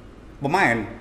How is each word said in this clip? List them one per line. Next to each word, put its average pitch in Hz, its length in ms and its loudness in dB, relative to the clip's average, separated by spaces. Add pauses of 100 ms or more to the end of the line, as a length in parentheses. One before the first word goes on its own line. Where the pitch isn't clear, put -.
(380)
Pemain. 143 400 2 (220)